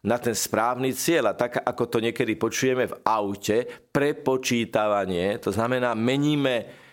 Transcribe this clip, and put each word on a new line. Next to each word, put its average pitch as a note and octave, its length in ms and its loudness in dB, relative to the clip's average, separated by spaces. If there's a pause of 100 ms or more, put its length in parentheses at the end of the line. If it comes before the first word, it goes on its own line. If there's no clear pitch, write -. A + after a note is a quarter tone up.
na A#2+ 160 0
ten A2+ 160 0
správny B2 560 0
cieľ. C3+ 400 2
A - 40 -8
tak, A#2+ 200 -2
ako - 320 0
to A#2+ 160 0
niekedy A2 320 0
počujeme B2+ 480 0
v - 160 -8
aute, G#2+ 640 0 (240)
prepočítavanie, A2 1500 0
to A2+ 80 -2
znamená, A#2 480 0
meníme, C3+ 720 0 (240)